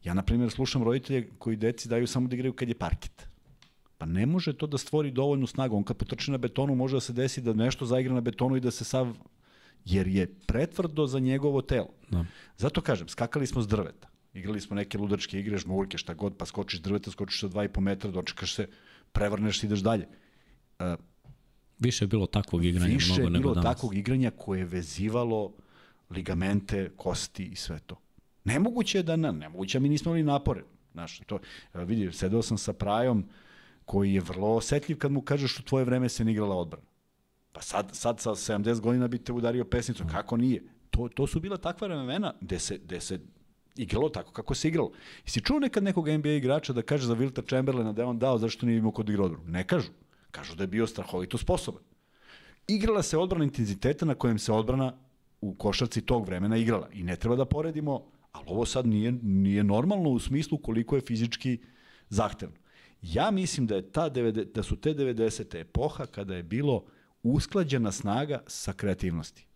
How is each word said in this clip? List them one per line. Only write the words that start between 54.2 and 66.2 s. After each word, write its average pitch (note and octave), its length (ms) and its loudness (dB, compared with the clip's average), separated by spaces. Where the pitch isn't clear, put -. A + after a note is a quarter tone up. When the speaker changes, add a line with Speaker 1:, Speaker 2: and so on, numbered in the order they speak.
Speaker 1:
se A2+ 140 0
odbrana B2+ 420 2
u G2+ 140 -4
košarci A2 460 0
tog A#2 260 2
vremena F#2+ 300 0
igrala. A2+ 360 2
I G2+ 100 -10
ne F2 140 -2
treba A#2+ 200 2
da C3 80 4
poredimo, D3+ 600 -2
ali - 160 -16
ovo A2 180 0
sad B2+ 200 0
nije, A2 260 4
nije G2+ 520 4
normalno D3+ 460 4
u B2 80 4
smislu D3 400 0
koliko A2+ 380 0
je C3 60 2
fizički A#2 560 -2
zahtevno. G2 480 0
Ja A2 280 2
mislim F3+ 360 0
da G#2+ 80 2
je F#2+ 180 -4
ta D#3 180 0
devede-, A2+ 340 0
da A2 80 -2
su - 140 -2
te D#3 180 0
devedesete A2+ 640 0
epoha B2 460 -2
kada G2 280 -8